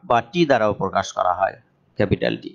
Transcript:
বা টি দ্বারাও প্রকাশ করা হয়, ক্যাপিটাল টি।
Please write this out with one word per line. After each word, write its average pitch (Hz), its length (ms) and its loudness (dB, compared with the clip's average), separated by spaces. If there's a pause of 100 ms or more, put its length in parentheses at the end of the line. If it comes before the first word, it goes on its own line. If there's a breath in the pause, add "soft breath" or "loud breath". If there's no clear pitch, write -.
বা 117 160 2
টি 165 260 0
দ্বারাও 110 280 2
প্রকাশ 95 380 -4
করা 92 220 0
হয়, 95 220 -2 (400)
ক্যাপিটাল 58 400 0
টি। - 180 -14